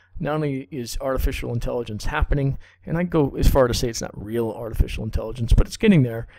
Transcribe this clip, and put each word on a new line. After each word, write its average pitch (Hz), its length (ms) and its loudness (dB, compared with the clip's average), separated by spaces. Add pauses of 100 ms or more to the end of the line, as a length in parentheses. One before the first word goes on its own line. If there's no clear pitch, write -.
(200)
not 151 160 -4
only 139 360 -4
is 123 300 -8
artificial 131 520 -4
intelligence 120 520 -6
happening, 143 520 0 (280)
and 156 120 -4
I 175 60 0
go 160 340 2
as 139 100 4
far 135 200 6
to 117 60 -2
say 120 160 -2
it's 113 120 -8
not - 180 -10
real 117 320 -4
artificial - 520 -4
intelligence, 113 500 -2
but - 140 8
it's - 100 -12
getting 202 240 8
there, 117 260 -2 (120)